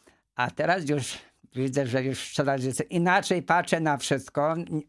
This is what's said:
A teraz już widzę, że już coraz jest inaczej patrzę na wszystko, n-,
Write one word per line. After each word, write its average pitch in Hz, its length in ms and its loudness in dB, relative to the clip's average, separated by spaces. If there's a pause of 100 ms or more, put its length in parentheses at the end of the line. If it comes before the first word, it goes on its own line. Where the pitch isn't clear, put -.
(340)
A 123 160 0
teraz 160 380 0
już 143 300 -2 (360)
widzę, 131 320 0
że 127 180 0
już 131 280 -4
coraz 139 320 0
jest 131 260 -2
inaczej 180 520 2
patrzę 170 380 2
na 156 160 2
wszystko, 143 560 -2
n-, 165 360 -4